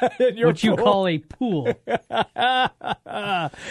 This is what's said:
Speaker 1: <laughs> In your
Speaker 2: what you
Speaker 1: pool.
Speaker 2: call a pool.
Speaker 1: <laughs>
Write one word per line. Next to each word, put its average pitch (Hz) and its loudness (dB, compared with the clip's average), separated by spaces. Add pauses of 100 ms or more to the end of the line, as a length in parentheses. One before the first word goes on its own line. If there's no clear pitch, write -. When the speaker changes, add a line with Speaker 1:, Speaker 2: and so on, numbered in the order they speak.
Speaker 1:
<laughs> 254 0
In 247 2
your 233 4
Speaker 2:
what - 0
you 220 4
Speaker 1:
pool. 220 0
Speaker 2:
call 196 4
a 165 0
pool. 202 -4 (140)
Speaker 1:
<laughs> 240 -2 (1000)